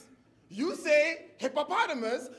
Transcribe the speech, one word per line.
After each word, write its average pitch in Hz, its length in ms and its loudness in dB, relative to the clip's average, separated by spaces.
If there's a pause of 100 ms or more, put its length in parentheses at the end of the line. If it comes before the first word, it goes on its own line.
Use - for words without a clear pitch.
(480)
You 254 280 -4
say 311 640 2
hippopotamus, 262 880 -2 (100)